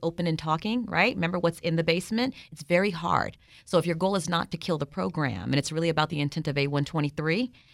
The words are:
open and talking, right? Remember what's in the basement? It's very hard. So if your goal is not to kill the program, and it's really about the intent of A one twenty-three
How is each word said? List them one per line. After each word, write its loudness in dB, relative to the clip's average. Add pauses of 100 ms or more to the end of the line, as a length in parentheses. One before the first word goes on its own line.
open 0
and 0
talking, -2
right? 2
Remember -2
what's 0
in -2
the 2
basement? 0 (200)
It's -16
very 2
hard. 0 (280)
So 2
if 6
your 0
goal 0
is 0
not -2
to -4
kill -2
the -2
program, -2
and 2
it's 0
really 0
about 2
the -2
intent -2
of -2
A 2
one 0
twenty-three 0 (240)